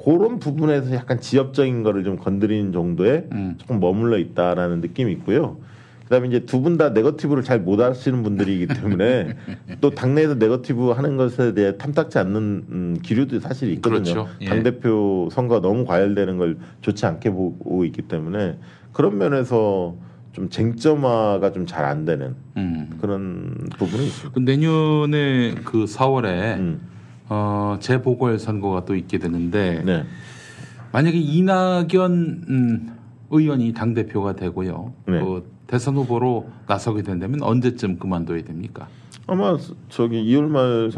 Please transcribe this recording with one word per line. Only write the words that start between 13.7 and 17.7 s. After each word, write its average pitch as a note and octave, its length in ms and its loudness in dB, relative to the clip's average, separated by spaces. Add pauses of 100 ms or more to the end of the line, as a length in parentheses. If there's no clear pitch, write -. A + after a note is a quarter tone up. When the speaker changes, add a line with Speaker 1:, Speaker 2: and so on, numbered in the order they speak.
Speaker 1:
있거든요. A2+ 260 0 (140)
Speaker 2:
그렇죠. A2 140 -4 (120)
예. G2+ 60 -8
Speaker 1:
당대표 G#2+ 840 2
선거가 A#2 300 2
너무 G#2 240 2
과열되는 F#2 540 2
걸 E2+ 180 0 (240)
좋지 G#2 240 -2
않게 G2 280 0
보고 F2+ 520 -2